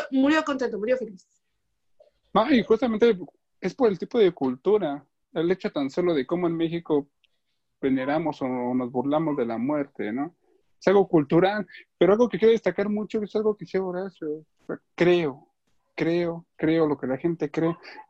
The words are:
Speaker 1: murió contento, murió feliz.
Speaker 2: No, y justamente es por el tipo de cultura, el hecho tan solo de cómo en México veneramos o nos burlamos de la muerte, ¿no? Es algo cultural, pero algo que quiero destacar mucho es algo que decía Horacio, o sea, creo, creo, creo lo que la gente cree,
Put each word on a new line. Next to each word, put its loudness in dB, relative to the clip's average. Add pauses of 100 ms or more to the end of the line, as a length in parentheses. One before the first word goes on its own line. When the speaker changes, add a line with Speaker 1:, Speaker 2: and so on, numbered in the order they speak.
(100)
Speaker 1:
murió 4
contento, -4
murió 0
feliz. -10 (1040)
Speaker 2:
No, 2
y 4
justamente 2 (440)
es -4
por 2
el -2
tipo -4
de 6
cultura, -2 (300)
el 0
hecho -4
tan -4
solo -2
de -2
cómo -2
en -4
México -2 (720)
veneramos -2
o -2 (280)
nos -4
burlamos -2
de -2
la -6
muerte, -4
¿no? -8 (460)
Es -8
algo 4
cultural, 2 (320)
pero 6
algo 4
que -4
quiero 6
destacar -2
mucho -4
es -6
algo 0
que -16
decía -4
Horacio, -8 (320)
o -20
sea, -8 (160)
creo, 2 (480)
creo, -2 (100)
creo 2
lo -2
que -8
la -2
gente -4
cree, -2 (340)